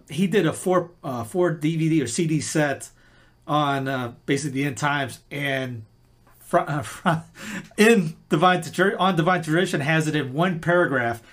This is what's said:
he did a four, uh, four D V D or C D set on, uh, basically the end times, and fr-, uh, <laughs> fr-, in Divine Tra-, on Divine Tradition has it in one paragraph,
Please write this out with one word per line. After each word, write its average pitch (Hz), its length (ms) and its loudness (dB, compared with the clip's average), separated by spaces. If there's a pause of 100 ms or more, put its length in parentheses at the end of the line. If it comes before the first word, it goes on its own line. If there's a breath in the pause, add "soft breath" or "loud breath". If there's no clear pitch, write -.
he 156 160 0
did 180 200 2
a 147 80 0
four, 180 380 0 (120)
uh, 123 220 -6
four 175 260 0
D 165 240 -2
V 160 140 0
D 160 120 2
or 120 60 -2
C 170 200 -2
D 156 120 0
set 147 520 -2 (560 soft breath)
on, 143 400 0
uh, 127 260 -4 (120)
basically 139 360 -2
the 143 60 -2
end 131 100 -6
times, 143 420 -2 (100)
and 135 540 -6 (560)
fr-, - 200 0
uh, 151 220 -2
<laughs> - 20 -8
fr-, - 260 -4 (680 loud breath)
in 208 380 6 (140)
Divine 180 340 4
Tra-, 190 340 0
on 185 180 2
Divine 165 280 2
Tradition 165 380 0
has 156 260 2
it 151 80 0
in 127 180 -4
one 165 260 0
paragraph, 143 640 0 (120)